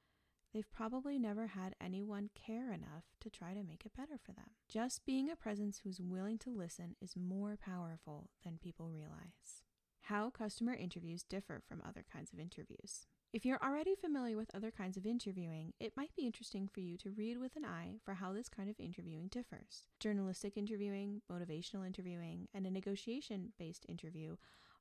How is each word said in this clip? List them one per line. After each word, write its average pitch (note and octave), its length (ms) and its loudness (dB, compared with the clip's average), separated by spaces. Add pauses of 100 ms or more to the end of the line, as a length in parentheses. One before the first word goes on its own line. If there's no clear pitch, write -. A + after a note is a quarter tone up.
(540)
They've G#3+ 180 0
probably C4 480 2
never A3 280 4
had F#3+ 320 -2
anyone G3+ 540 0
care A#3+ 380 -2
enough E3 320 -4 (180)
to A3 80 -6
try F3+ 240 -6
to G3+ 100 -2
make E3 220 -8
it G#3+ 100 -10
better C#4+ 280 -4
for - 80 -12
them. - 180 -12 (180)
Just A#3+ 380 2
being C4+ 240 6
a E4 60 -2
presence G#3 480 2
who's F#3 180 -2
willing F#3 380 2
to - 100 -4
listen F3 520 -2
is F#3 140 -6
more F#3+ 400 2
powerful E3 720 -4 (140)
than E3 140 -4
people E3 320 -6
realize. D#3 760 -10 (380)
How G#3 300 2
customer A#3 420 2
interviews E3+ 480 -2
differ - 460 -4
from - 160 -6
other - 280 -8
kinds - 220 -8
of - 60 -8
interviews. - 680 -8 (260)
If - 140 2
you're B3+ 180 6
already D4+ 300 6
familiar C4+ 420 4
with A3 200 0
other A3 160 0
kinds F#3+ 260 0
of F#3 80 -2
interviewing, F3+ 720 2
it A3 160 -2
might C#4+ 200 -2
be D4 100 2
interesting G#3 420 0
for - 120 -4
you F3 180 -2
to G3 140 -4
read A3 260 2
with B3+ 180 -2
an D#4 80 0
eye F3 400 -2
for G3 120 -2
how F#3 180 0
this A3 160 -2
kind G3+ 220 -2
of - 80 -6
interviewing E3+ 480 -4
differs. - 580 -6 (140)
Journalistic G3+ 580 4
interviewing, G3+ 640 2 (100)
motivational F3 540 -2
interviewing, F3 720 -4
and F#3+ 100 2
a F#3 60 2
negotiation-based F#3+ 1160 0
interview E3 500 -4 (440)